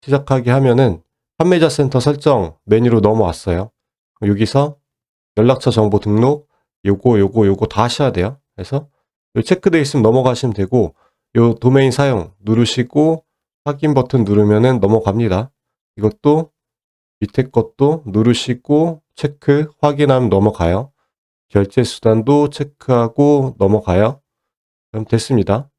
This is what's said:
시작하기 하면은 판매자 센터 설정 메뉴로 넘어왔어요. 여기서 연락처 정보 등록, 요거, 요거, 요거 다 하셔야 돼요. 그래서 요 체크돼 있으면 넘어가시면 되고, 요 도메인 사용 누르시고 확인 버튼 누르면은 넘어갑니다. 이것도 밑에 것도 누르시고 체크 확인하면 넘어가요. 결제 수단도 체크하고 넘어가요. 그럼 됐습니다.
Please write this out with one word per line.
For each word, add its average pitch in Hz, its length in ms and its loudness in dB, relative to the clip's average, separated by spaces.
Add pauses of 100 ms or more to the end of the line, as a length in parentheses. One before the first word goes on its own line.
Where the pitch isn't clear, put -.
시작하기 135 480 -2
하면은 123 540 2 (340)
판매자 165 320 2
센터 139 320 -2
설정 135 640 -2
메뉴로 113 360 2
넘어왔어요. 98 720 -2 (520)
여기서 110 560 -2 (580)
연락처 127 340 2
정보 104 300 0
등록, 120 480 0 (380)
요거, 101 320 2
요거, 101 300 2
요거 98 180 0
다 - 160 -4
하셔야 123 300 -2
돼요. 92 280 -6 (140)
그래서 139 340 -10 (480)
요 127 60 -2
체크돼 180 380 0
있으면 143 220 -2
넘어가시면 120 520 0
되고, 98 400 -2 (420)
요 117 180 4
도메인 131 360 2
사용 120 500 -2
누르시고 120 840 -2 (400)
확인 147 280 -4
버튼 127 320 0
누르면은 104 560 2
넘어갑니다. 107 720 -2 (460)
이것도 147 540 -2 (680)
밑에 127 300 -4
것도 143 560 -2
누르시고 123 960 -2 (120)
체크 147 560 -2 (100)
확인하면 139 500 0
넘어가요. 98 640 0 (560)
결제 101 360 0
수단도 120 640 0
체크하고 139 1120 -2
넘어가요. 101 640 0 (680)
그럼 110 140 -10
됐습니다. 110 640 -2 (100)